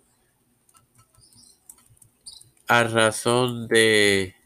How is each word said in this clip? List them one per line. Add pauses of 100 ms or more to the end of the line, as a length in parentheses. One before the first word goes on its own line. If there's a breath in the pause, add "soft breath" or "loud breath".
(2750)
a
razón
de (100)